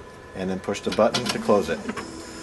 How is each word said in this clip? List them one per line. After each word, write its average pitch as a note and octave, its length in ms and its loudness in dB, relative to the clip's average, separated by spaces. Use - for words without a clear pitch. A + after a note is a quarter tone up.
and F#2+ 160 -4
then F#2+ 80 -2
push - 220 -4
the - 100 -2
button - 360 4
to - 120 0
close G#2 300 4
it. E2 100 0